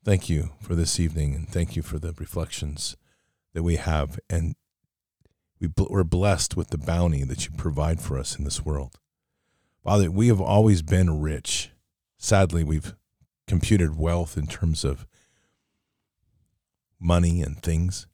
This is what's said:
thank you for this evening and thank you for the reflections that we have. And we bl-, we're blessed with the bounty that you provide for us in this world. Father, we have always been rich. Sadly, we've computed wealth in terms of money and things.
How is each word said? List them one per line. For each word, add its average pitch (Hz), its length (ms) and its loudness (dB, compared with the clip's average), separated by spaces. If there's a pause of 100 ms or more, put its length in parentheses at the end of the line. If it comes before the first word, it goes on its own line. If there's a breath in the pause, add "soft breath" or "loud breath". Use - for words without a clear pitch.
thank 95 240 2
you 73 220 -2 (100)
for 90 140 -4
this 82 220 0
evening 76 380 -2
and 80 140 -8
thank 85 260 -4
you 82 60 -2
for 80 180 -8
the 82 140 -8
reflections - 840 -8 (580)
that 82 100 -4
we 85 120 2
have. 76 420 -2 (120)
And 82 260 -2 (1040)
we 90 80 -4
bl-, 85 220 0
we're 98 160 2
blessed 90 500 0
with 82 140 -4
the - 80 -4
bounty 80 480 0
that 64 180 -6
you - 140 -10
provide 78 420 -2
for 69 180 -6
us - 200 -6
in 71 80 -4
this - 180 -6
world. 71 360 -6 (840)
Father, 98 260 4
we 107 200 4
have 101 100 4
always 101 420 6
been 85 380 2
rich. - 520 -4 (460)
Sadly, 87 460 4
we've 78 320 -2 (500)
computed 85 520 2
wealth 82 400 -2
in 76 100 -4
terms 80 380 -2
of 69 200 -4 (2000)
money 85 400 2
and 73 200 -6
things. 85 520 -2